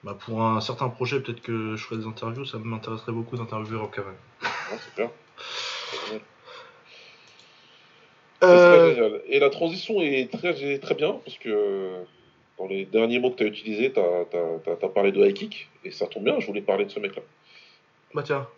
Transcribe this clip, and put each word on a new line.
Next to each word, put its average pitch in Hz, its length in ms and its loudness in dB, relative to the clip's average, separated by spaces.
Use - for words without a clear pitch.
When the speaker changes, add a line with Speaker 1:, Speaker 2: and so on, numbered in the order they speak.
Speaker 1:
bah, 101 160 -10
pour 113 240 -6
un 110 180 2
certain 123 280 -6
projet, 131 300 -4
peut-être 117 220 -10
que 110 340 -6
je 110 80 -12
ferai 113 160 -10
des 110 80 -10
interviews, 117 380 -10
ça - 140 -12
m'intéresserait 113 520 -10
beaucoup 113 240 -8
d'interviewer 110 440 -8
Rob 107 120 -8
Cavan. 98 180 -10
Speaker 2:
Ouais, - 720 -10
c'est - 140 -20
clair. - 160 -4
C'est - 680 -10
génial. 110 160 -10
Speaker 1:
Euh, 185 40 10
Speaker 2:
C'est 175 200 12
très 165 180 8
génial. 110 320 2
Et 139 120 2
la 143 100 6
transition 175 520 -2
est 135 300 0
très, 156 320 -4
est 139 160 -4
très - 160 -4
bien, 156 300 -2
parce - 140 -18
que 98 640 -2
dans 92 100 -8
les 95 180 -6
derniers 113 340 0
mots 127 120 0
que - 60 -12
t'as 110 80 0
utilisés, 110 460 -4
t'as, 87 340 0
t'as, 82 380 -4
t'as, 85 120 -4
t'as 95 140 -4
parlé 101 220 2
de 98 140 4
high 98 80 4
kick, - 360 -12
et - 80 -14
ça - 160 -6
tombe - 160 -10
bien, 254 160 0
je 208 60 -6
voulais 208 160 -6
parler 101 240 -2
de - 60 -16
ce 104 80 -8
mec-là. 101 240 -10
Speaker 1:
Bah 147 100 -6
tiens. 135 240 -4